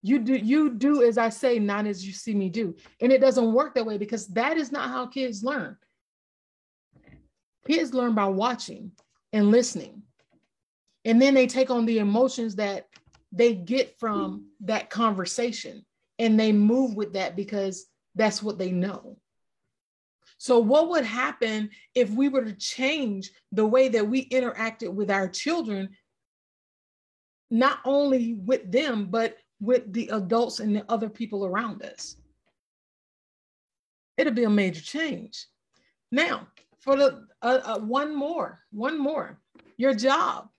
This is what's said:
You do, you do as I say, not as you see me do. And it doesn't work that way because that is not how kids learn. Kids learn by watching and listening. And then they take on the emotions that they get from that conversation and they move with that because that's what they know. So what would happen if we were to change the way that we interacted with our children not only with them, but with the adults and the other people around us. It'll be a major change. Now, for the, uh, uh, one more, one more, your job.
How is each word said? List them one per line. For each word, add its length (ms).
You 180
do, 160
you 340
do 340
as 140
I 100
say, 320
not 260
as 220
you 60
see 200
me 160
do. 240
And 100
it 80
doesn't 320
work 240
that 100
way 120
because 320
that 260
is 160
not 160
how 200
kids 360
learn. 320
Kids 260
learn 220
by 120
watching 680
and 180
listening. 520
And 180
then 120
they 140
take 220
on 160
the 140
emotions 560
that 320
they 200
get 460
from 460
that 280
conversation 960
and 220
they 140
move 420
with 160
that 240
because 520
that's 260
what 160
they 140
know. 460
So 220
what 320
would 120
happen 680
if 180
we 180
were 160
to 80
change 760
the 140
way 240
that 180
we 220
interacted 640
with 180
our 160
children 640
not 300
only 480
with 360
them, 360
but 320
with 320
the 160
adults 500
and 160
the 140
other 200
people 360
around 380
us. 340
It'll 160
be 100
a 60
major 320
change. 640
Now, 360
for 180
the, 280
uh, 220
uh, 160
one 340
more, 460
one 280
more, 400
your 160
job. 640